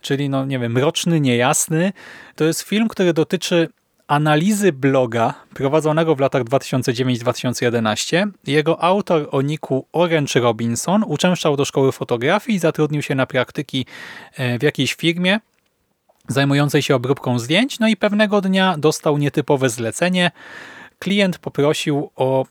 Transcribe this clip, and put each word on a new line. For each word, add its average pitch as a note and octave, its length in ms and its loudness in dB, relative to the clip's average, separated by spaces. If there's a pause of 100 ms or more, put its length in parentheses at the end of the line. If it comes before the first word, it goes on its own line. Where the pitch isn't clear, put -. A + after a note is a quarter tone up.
czyli, C#3+ 280 -4
no, C3+ 160 -2
nie C3+ 140 -4
wiem, A#2 120 -4
mroczny, D#3 480 0
niejasny. D3 720 0 (420)
To - 80 -2
jest D#3+ 180 0
film, A3 260 -2
który F3+ 260 0
dotyczy E3 560 0 (380)
analizy D#3 680 2
bloga B2+ 600 2 (200)
prowadzonego D3+ 640 2
w C3+ 40 -12
latach C3+ 240 2
dwa A#2+ 160 0
tysiące B2+ 340 -2
dziewięć B2+ 260 0
dwa A#2+ 140 -2
tysiące B2 320 -4
jedenaście. A#2 600 0 (200)
Jego D3+ 360 0
autor F3 480 0
o C#3 100 0
niku C#3 520 -4
Orange D#3+ 460 2
Robinson A#2 680 0
uczęszczał E3 500 0
do C#3+ 80 2
szkoły C3+ 260 0
fotografii D3 640 -2
i F#3 40 0
zatrudnił D3+ 420 0
się C#3+ 140 -4
na C3 100 0
praktyki, - 600 -4 (520)
e, B2 220 -2
w C3 40 -4
jakiejś C#3+ 300 0
firmie F3+ 460 0 (880)
zajmującej C#3 540 2
się C#3+ 140 2
obróbką B2+ 440 -2
zdjęć. E3 400 -2
No A3 80 2
i A3 100 2
pewnego G#3 440 2
dnia F#3+ 360 2
dostał D3+ 400 0
nietypowe C#3+ 520 0
zlecenie. E3+ 640 -2 (680)
Klient F#3+ 380 0
poprosił C#3+ 800 -2
o C3 360 0